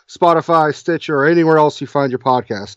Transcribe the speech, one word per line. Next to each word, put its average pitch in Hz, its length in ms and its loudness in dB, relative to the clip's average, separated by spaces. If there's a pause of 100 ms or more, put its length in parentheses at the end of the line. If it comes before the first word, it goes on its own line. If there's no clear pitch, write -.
Spotify, 165 640 0
Stitcher, 156 460 -4
or 139 80 2
anywhere 160 320 2
else 151 220 0
you 139 80 -10
find 139 240 -2
your 123 80 -6
podcast. 117 560 -4